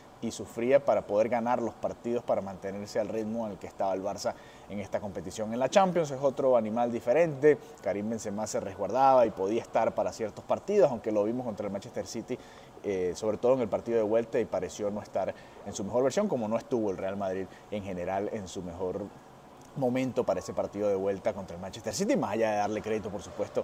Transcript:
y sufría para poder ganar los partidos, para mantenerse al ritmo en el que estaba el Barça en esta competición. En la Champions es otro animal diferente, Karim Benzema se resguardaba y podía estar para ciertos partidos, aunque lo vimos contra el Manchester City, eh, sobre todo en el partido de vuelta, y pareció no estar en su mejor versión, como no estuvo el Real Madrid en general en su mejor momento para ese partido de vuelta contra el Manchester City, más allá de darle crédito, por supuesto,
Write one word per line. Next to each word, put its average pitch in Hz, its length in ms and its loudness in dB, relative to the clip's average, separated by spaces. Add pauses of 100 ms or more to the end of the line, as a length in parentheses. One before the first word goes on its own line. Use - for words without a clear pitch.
(200)
y 113 120 -4
sufría 123 520 2
para 113 200 4
poder 107 260 4
ganar 120 320 2
los 107 140 -2
partidos, 117 480 -4
para 110 180 0
mantenerse 98 580 -6
al 107 80 0
ritmo 110 380 -4
en 104 80 -6
el 87 60 -10
que 90 80 -12
estaba 95 260 -2
el 95 100 -2
Barça 101 300 -4 (340)
en 101 120 -8
esta 98 200 -4
competición. 101 540 -6
En 120 60 -2
la 131 100 0
Champions 175 400 4
es 135 120 -6
otro 131 360 4
animal 113 340 0
diferente, 135 680 4 (240)
Karim 101 260 -2
Benzema 107 380 -6
se 120 120 -2
resguardaba 113 680 6
y 101 40 -2
podía 101 300 0
estar 113 320 2
para 95 180 0
ciertos 104 320 -8
partidos, 180 460 4
aunque 117 220 -4
lo 104 120 4
vimos 123 220 -2
contra 107 220 -6
el 98 40 -6
Manchester 98 360 -6
City, 117 300 -8 (460)
eh, 90 320 0
sobre 107 220 -2
todo 123 160 4
en 131 80 2
el 113 60 0
partido 104 300 0
de 110 60 4
vuelta, 113 360 2
y 110 60 2
pareció 101 440 -4
no 104 120 -6
estar 98 320 -4 (320)
en 101 80 -10
su 107 100 -6
mejor 123 200 2
versión, 202 240 2
como 123 200 -2
no 110 100 0
estuvo 113 340 0
el 90 60 -4
Real 95 200 -4
Madrid 95 280 -2 (240)
en 104 140 -6
general 95 480 -4
en 101 160 -6
su 90 160 -8
mejor 90 420 -4 (720)
momento 127 460 0
para 92 160 0
ese 90 140 -8
partido 101 360 0
de 98 60 2
vuelta 95 380 0
contra 90 220 -10
el 87 60 -10
Manchester 185 320 -8
City, 220 220 0
más 120 160 0
allá 110 200 4
de 104 60 2
darle 104 240 0
crédito, 110 280 -2
por 95 120 -8
supuesto, - 420 -4